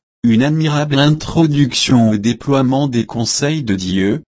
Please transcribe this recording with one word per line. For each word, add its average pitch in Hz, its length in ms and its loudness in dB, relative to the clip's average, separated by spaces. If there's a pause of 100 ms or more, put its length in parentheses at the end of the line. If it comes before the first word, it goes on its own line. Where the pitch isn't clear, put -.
(240)
une 117 200 4
admirable 151 560 0
introduction 143 1120 2
au 107 60 0
déploiement 135 680 0
des 117 180 -2
conseils 143 580 -4
de 107 120 -2
Dieu, 95 580 -2